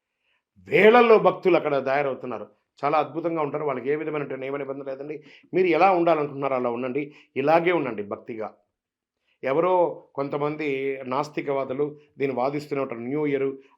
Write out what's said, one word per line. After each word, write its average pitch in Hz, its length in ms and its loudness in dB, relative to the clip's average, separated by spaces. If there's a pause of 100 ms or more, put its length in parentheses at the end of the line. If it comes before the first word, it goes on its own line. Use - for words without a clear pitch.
(580)
వేలల్లో 214 600 6
భక్తులు 175 380 2
అక్కడ 143 280 0
తయారవుతున్నారు. 127 600 -4 (380)
చాలా 151 140 2
అద్భుతంగా 160 440 -2
ఉంటారు, 151 220 -4
వాళ్ళకి 131 260 -4
ఏ 147 60 0
విధమైనటువంటి 147 440 -6
నియమ 135 160 -6
నిబంధన 139 280 -8
లేదండి. 135 380 -12 (320)
మీరు 185 120 4
ఎలా 165 240 6
ఉండాలనుకుంటున్నారో 147 680 0
అలా 123 140 -2
ఉండండి, 127 440 -6 (220)
ఇలాగే 165 360 2
ఉండండి 127 300 -2
భక్తిగా. 107 520 -10 (880)
ఎవరో 165 600 2 (100)
కొంతమంది 143 920 -4
నాస్తికవాదులు 139 920 -4 (200)
దీన్ని 135 180 -2
వాదిస్తూనే 143 460 -2
ఉంటారు, 127 180 -8
న్యూ 139 260 -4
ఇయర్ 139 220 0 (300)